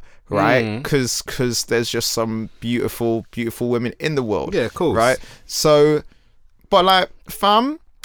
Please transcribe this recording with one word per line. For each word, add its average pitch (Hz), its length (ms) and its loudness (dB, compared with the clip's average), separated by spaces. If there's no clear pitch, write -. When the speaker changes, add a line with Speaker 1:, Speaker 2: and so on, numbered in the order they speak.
Speaker 1:
right? 113 360 2
Speaker 2:
Mm. 110 180 -6
Speaker 1:
'Cause, 135 380 -2
'cause - 440 -4
there's 117 240 0
just - 220 -4
some 110 380 -4
beautiful, 117 720 -2
beautiful 120 380 -4
women 120 300 -2
in 156 160 -2
the 135 80 -2
world. 104 300 -4
Speaker 2:
Yeah, 170 100 0
of 113 100 -6
course. 156 240 -2
Speaker 1:
Right? 123 200 2
So, 151 580 4
but, 180 160 4
like, 185 240 4
fam, 233 500 0